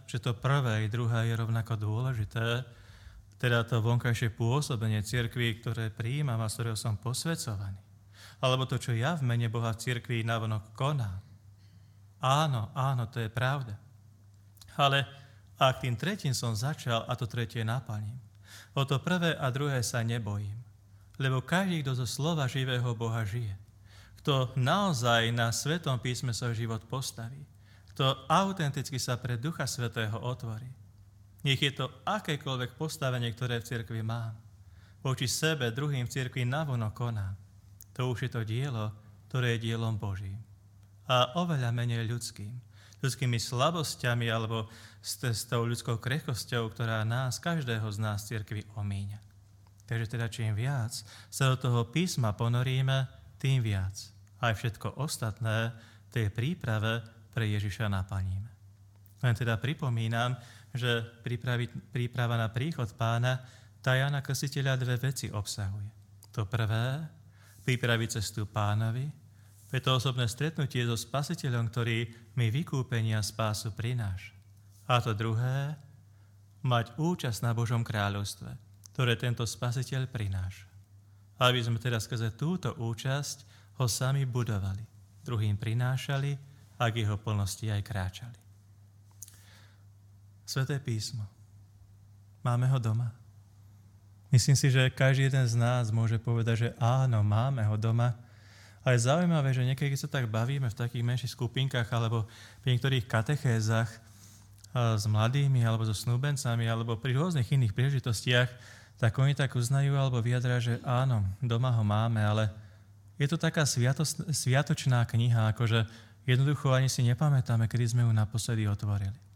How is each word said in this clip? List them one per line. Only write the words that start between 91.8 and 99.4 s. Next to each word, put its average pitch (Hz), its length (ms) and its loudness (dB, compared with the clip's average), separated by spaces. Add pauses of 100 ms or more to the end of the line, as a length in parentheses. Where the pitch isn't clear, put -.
Máme 123 320 2
ho 131 80 2
doma? 113 320 0 (1200)
Myslím 131 240 6
si, 135 160 4
že 131 160 6
každý 135 400 4
jeden 131 160 4
z 113 160 2
nás 120 320 4
môže 113 240 2
povedať, 117 400 2
že 117 120 2 (120)
áno, 120 400 4
máme 113 480 2
ho 107 80 2
doma. 117 400 2 (640)
A 123 160 4
je 117 80 4
zaujímavé, 151 480 4